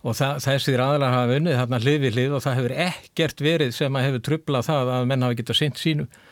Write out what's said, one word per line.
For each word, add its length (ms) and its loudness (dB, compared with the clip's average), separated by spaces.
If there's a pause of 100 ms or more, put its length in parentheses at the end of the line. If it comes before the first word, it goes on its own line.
Og 140 -2
það, 240 -2
þessir 400 2
aðilar 320 2
hafa 240 2
unnið 220 2
þarna 180 0
hlið 220 2
við 160 0
hlið 180 0
og 80 -2
það 160 -2
hefur 160 -2
ekkert 680 -4
verið 320 2
sem 220 -2
að 140 0
hefur 180 -2
truflað 400 -2
það 240 0
að 160 0
menn 160 0
hafa 160 0
getað 220 -2
sinnt 180 -2
sínu 280 -2 (260)